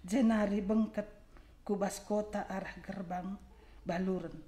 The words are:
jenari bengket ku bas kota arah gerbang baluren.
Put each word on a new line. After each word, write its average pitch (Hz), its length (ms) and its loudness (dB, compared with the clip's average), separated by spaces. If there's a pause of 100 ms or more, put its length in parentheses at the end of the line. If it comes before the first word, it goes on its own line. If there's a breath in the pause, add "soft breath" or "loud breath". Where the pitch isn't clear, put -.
jenari 214 560 4
bengket 214 480 2 (560 soft breath)
ku 208 80 0
bas 190 240 0
kota 208 480 -2
arah 190 400 -6
gerbang 185 480 -6 (480 soft breath)
baluren. 175 560 0 (100)